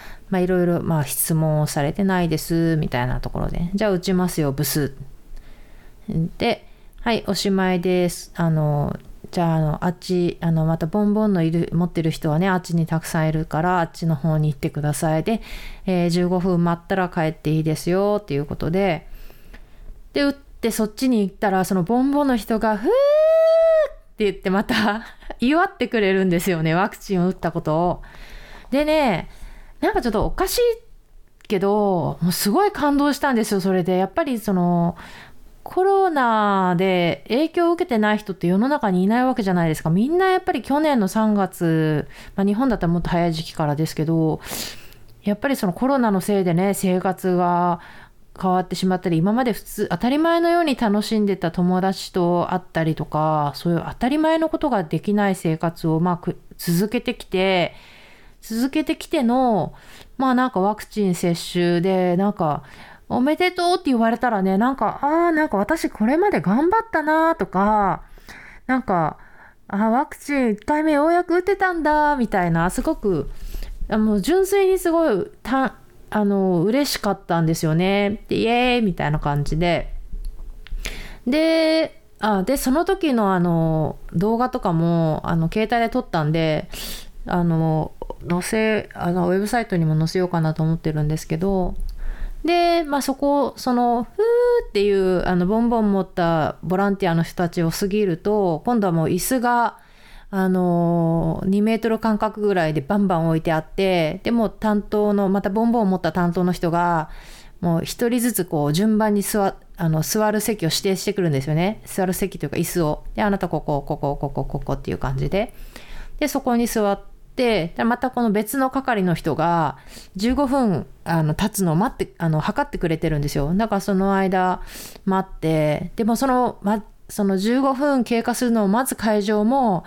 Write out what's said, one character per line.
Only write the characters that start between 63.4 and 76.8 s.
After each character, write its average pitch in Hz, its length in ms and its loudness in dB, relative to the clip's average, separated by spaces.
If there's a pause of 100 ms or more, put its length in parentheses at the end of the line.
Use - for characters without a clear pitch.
と 349 200 0
う」 359 40 4
っ - 20 4
て 359 80 -14
言 262 120 2
わ 226 140 2
れ 233 60 0
た 247 120 0
ら 202 120 0
ね、 190 160 2
な 247 140 2
ん 269 40 -4
か、 208 260 -2
「あ 269 40 0 (240)
ー、 - 20 2
な 311 140 2
ん - 40 -2
か 214 60 -2
私 302 340 0
こ - 160 -2
れ 277 120 2
ま 403 120 2
で 254 120 0
頑 247 280 2
張 440 100 4
っ 453 120 -2
た 311 120 0
な」 320 360 2
と 185 80 -4
か、 202 540 2 (640)
な 254 140 0
ん - 20 -2
か、 170 340 0 (540)
「あ、 214 200 0
ワ 262 160 2
ク - 120 -12
チ - 160 -6
ン 262 160 2
一 208 160 -4
回 302 180 2
目 311 80 2
よ 294 160 4
う 339 60 4
や 349 100 2
く 339 140 0
打 359 40 2
て 392 140 0
た 370 180 0
ん 320 100 -2
だ」 302 360 2
み 233 80 0
た 180 180 0
い 170 60 2
な、 170 180 2
す - 120 -4
ご 320 160 -2
く、 185 320 -2 (580)
あ、 220 100 -2
も 214 180 2
う 202 60 0
純 370 240 2
粋 392 220 2
に 381 100 4
す 349 140 -2
ご 330 180 2
い、 196 220 -2 (100)
た-、 262 340 0 (340)
あ 214 160 2
の、 190 380 2
嬉 262 280 2